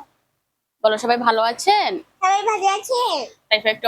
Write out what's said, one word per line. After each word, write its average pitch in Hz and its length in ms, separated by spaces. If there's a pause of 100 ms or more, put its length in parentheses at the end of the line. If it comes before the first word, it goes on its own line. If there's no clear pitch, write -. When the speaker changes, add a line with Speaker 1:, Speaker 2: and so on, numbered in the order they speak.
(840)
Speaker 1:
বলো, 214 200
সবাই 240 140 (100)
ভালো 226 140 (100)
আছেন? 370 400 (320)
Speaker 2:
সবাই 392 180 (100)
ভালো 392 160 (100)
আছেন। 480 400 (320)
Speaker 1:
তাইফা 214 260
একটু 233 120